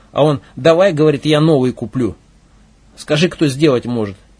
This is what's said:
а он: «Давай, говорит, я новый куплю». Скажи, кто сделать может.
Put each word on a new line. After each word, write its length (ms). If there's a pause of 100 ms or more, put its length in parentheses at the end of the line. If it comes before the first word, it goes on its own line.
(120)
а 120
он: 160 (160)
«Давай, 380
говорит, 320
я 140
новый 320
куплю». 440 (800)
Скажи, 320
кто 180
сделать 380
может. 320 (240)